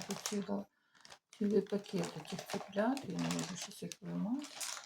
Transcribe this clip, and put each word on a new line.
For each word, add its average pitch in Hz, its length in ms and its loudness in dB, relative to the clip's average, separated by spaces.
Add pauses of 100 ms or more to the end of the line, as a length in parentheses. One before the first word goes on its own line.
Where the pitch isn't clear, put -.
тут 190 80 0
ціло-, 202 500 0 (640)
цілий 202 300 6
пакет 196 540 0
таких - 320 -6
цеплят. 220 580 2
Я 175 140 -2
не 170 60 4
можу 170 320 0
щось - 260 -8
їх 175 200 -6
виймати. 190 440 0 (400)